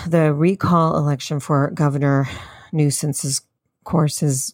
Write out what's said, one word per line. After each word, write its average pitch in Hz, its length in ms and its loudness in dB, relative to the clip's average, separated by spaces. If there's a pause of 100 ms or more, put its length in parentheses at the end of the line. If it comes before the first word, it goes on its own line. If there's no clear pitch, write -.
the 160 260 4
recall 165 640 2
election 147 420 -2
for 143 320 0
Governor 139 560 0 (440)
Nuisance 147 540 -2
is, 135 140 -4
of - 440 -20
course, 160 380 0
is 139 320 -2